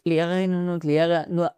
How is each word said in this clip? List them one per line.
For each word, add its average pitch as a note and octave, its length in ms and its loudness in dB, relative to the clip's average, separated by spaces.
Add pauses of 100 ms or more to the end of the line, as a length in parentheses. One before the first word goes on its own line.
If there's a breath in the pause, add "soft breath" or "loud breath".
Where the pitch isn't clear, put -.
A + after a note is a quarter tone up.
Lehrerinnen F3+ 640 0
und E3+ 160 -4
Lehrer D#3+ 460 2
nur E3+ 280 0